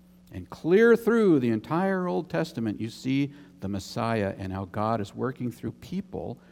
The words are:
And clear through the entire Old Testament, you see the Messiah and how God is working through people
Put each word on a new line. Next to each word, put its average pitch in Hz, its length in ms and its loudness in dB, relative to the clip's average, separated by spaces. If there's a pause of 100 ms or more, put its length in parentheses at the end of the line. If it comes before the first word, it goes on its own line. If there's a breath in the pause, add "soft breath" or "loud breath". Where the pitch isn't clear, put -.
(320)
And 90 180 -12
clear 220 460 6
through 208 440 4
the 123 100 2
entire 180 560 0
Old 180 220 -4
Testament, 120 520 -4
you 110 100 -6
see 135 420 -2 (280 loud breath)
the 95 80 -8
Messiah 101 680 -2
and 95 160 -8
how 95 140 -6
God 107 340 -2
is 98 140 -10
working 123 360 -6
through 110 220 -10
people 120 640 -10 (140 loud breath)